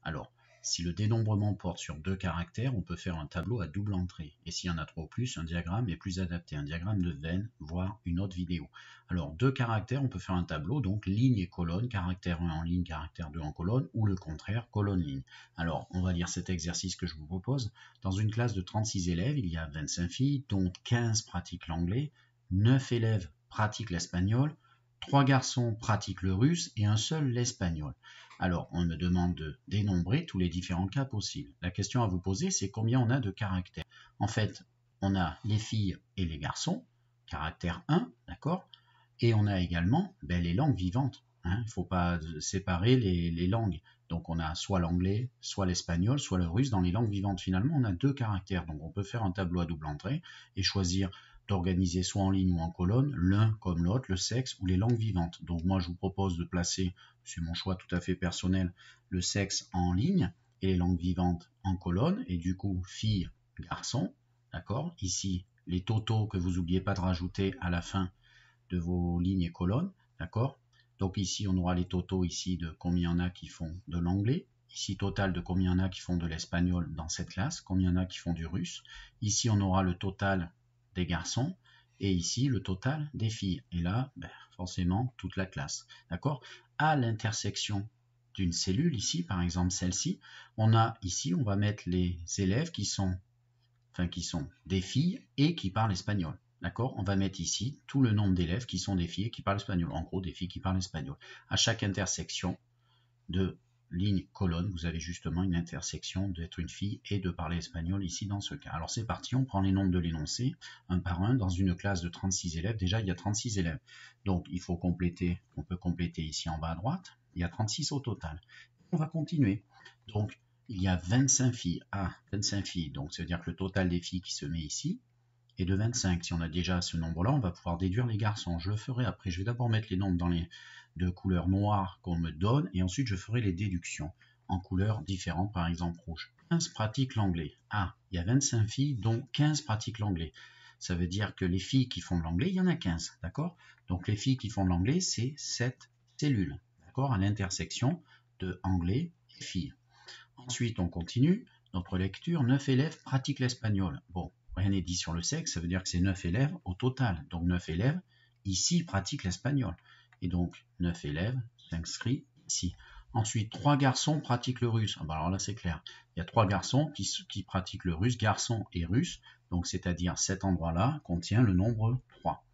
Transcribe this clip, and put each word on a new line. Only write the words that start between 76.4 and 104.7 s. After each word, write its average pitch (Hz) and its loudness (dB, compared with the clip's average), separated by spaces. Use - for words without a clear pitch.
dans 80 -6
cette - -6
classe, 123 -4
combien 92 2
il - 4
y 90 4
en - 2
a 92 0
qui - -10
font 85 -2
du 82 -4
russe. 87 -4
Ici, 110 2
on 101 6
aura 95 4
le 92 2
total 95 0
des 92 2
garçons 113 -2
et 98 2
ici, 104 0
le 120 0
total 147 -2
des 110 0
filles. 98 -2
Et 87 0
là, 113 0
ben, - -10
forcément, 92 0
toute - -8
la 95 -2
classe. - -8
D'accord ? 135 -2
À 156 4
l'intersection 107 -2
d'une 90 2
cellule, 123 2
ici, 87 -2
par 90 -2
exemple 87 2
celle-ci, 92 -2
on 110 6
a 113 6
ici, 101 -2
on 151 2
va 101 2
mettre 104 0
les 90 2
élèves 104 2
qui 101 -4
sont, 95 0
enfin, 90 -2
qui 85 -6
sont 76 -4
des 95 2
filles 156 0
et 156 4
qui 98 -4
parlent 110 0
espagnol. 90 -2
D'accord ? 113 -2
On 98 -2
va 98 2
mettre 95 0
ici 101 -4
tout 139 2
le 113 6
nombre 104 4
d'élèves 90 2
qui 92 -4
sont 98 0
des 85 2
filles 98 -4
et 113 -4
qui - -12
parlent 98 0
espagnol. 87 0
En 80 -4
gros, 90 -4
des 90 -4
filles - -6
qui - -10
parlent 92 0
espagnol. 71 -6
À 107 0
chaque 110 2
intersection 92 -2
de 90 0
ligne 92 2
colonne, 90 0